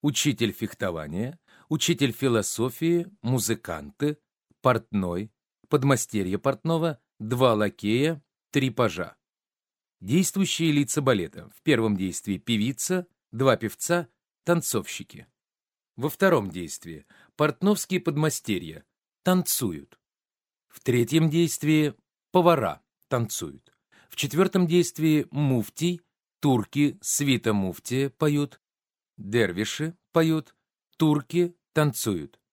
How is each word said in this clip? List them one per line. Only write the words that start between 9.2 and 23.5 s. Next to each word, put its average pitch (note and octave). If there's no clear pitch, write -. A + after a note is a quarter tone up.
Действующие E3
лица D3
балета. A2
В -
первом A2+
действии F#2
певица, C3
два B2
певца, E3
танцовщики. -
Во B2+
втором D3+
действии E2
портновские F#3
подмастерья A2
танцуют. A#2
В -
третьем C3
действии D#3
повара D#3+
танцуют. F2+